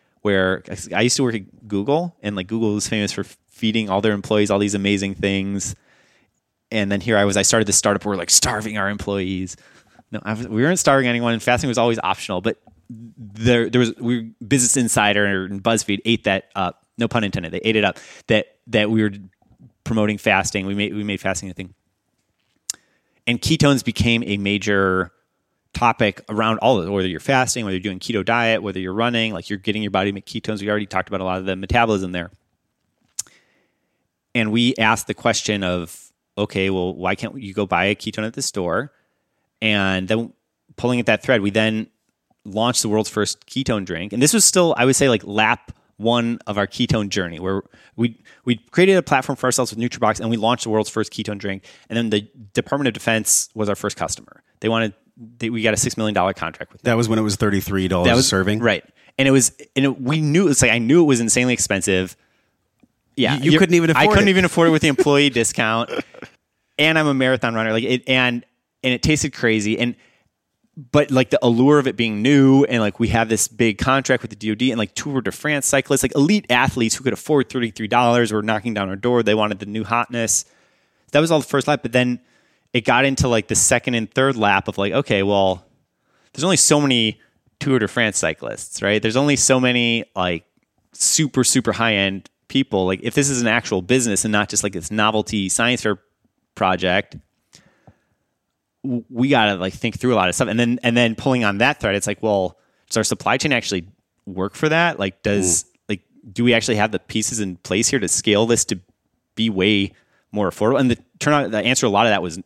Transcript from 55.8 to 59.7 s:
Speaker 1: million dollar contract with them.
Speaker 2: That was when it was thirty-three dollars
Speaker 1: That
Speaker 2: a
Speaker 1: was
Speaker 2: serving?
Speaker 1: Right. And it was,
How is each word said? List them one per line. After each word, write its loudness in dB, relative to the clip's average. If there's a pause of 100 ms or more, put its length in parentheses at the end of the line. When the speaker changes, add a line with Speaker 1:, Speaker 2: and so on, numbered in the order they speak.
Speaker 1:
million -2
dollar 2
contract -10
with -20
them. 2
Speaker 2:
That 2
was 0
when 0
it 2
was -2
thirty-three 0
dollars 0
Speaker 1:
That 4
Speaker 2:
a 4
Speaker 1:
was 2
Speaker 2:
serving? 0
Speaker 1:
Right. 0 (320)
And 2
it 4
was, 4 (240)